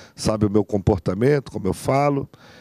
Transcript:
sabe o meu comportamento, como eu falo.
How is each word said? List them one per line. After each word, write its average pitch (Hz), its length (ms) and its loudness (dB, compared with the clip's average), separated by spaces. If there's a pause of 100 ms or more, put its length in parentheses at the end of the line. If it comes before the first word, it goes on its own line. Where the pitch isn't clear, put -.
(140)
sabe 107 320 0
o 104 40 0
meu 101 160 2
comportamento, 107 880 0
como 101 140 -6
eu 92 60 0
falo. 139 540 0 (340)